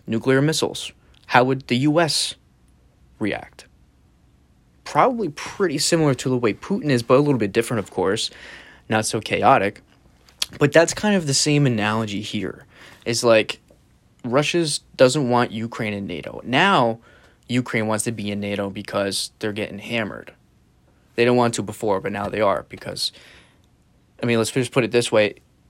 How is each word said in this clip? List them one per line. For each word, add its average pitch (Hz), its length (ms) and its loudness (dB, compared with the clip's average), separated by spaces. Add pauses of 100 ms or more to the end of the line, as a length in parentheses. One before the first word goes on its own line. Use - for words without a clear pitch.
nuclear 131 360 2
missiles. - 500 -2 (360)
How 123 160 6
would 131 240 -4
the 123 80 0
U 147 240 2
S - 340 -2 (880)
react? - 440 -6 (1160)
Probably 220 460 0
pretty 160 500 -4
similar 156 360 2
to - 140 -6
the 127 80 0
way 117 160 0
Putin 151 380 -4
is, 120 140 2
but 127 120 6
a 131 40 8
little 143 180 2
bit 101 140 -2
different, 113 260 0
of 95 140 -6
course. 95 360 -2 (600)
Not 110 180 0
so 113 140 -4
chaotic. 101 640 2 (760)
But 147 140 2
that's 165 220 6
kind 208 200 0
of 170 140 0
the 139 60 0
same 147 300 2
analogy 107 580 -2
here. - 440 -8 (380)
It's 120 180 -4
like, 113 380 4 (640)
Russia's 147 560 0 (160)
doesn't 131 340 4
want 120 220 2
Ukraine 110 420 -6
in 98 140 -8
nato. - 340 -12
Now, 131 560 2 (480)
Ukraine 120 400 -2
wants 107 180 -2
to 120 80 -4
be 104 200 -6
in 101 80 -6
nato 101 280 -4
because 101 680 -6
they're 107 140 -4
getting 101 260 -8
hammered. 110 540 -8 (840)
They 117 100 2
didn't 123 120 4
want 117 180 2
to 107 80 -4
before, 101 380 -2
but 98 100 -6
now 104 180 -6
they 101 120 -4
are 98 280 2
because, - 440 -8 (1080)
I 123 60 -4
mean, 117 120 2
let's 110 120 0
just 127 220 -2
put 127 100 2
it 110 80 -2
this 117 220 2
way. 107 240 4 (320)